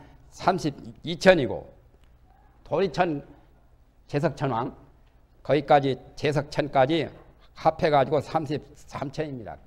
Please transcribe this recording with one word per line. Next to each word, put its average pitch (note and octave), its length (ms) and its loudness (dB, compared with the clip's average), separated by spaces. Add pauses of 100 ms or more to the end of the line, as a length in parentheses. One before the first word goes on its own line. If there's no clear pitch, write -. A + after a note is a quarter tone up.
(300)
삼십이천이고, D3 1400 0 (880)
도리천, E3+ 600 -2 (840)
제석천왕 C#3 680 -2 (680)
거기까지, C#3+ 560 2 (160)
제석천까지 D3 960 0 (460)
합해가지고 D3 680 2
삼십삼천입니다. C#3 1500 -8